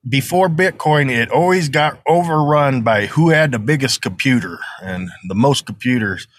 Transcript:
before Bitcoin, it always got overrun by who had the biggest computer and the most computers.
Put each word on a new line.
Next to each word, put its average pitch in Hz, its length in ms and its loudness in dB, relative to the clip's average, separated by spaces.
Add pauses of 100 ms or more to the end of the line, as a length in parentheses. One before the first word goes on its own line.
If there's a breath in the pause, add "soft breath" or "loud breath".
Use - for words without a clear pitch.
before 170 400 0
Bitcoin, 151 640 0
it 117 220 0
always 175 360 2
got 147 380 0
overrun 151 760 2
by 107 240 2
who 165 240 2
had 156 200 4
the 123 80 -4
biggest 131 420 -2
computer 95 600 -2 (200 loud breath)
and 92 300 -10 (160)
the 92 80 -8
most 131 320 0
computers. 107 640 -4 (100)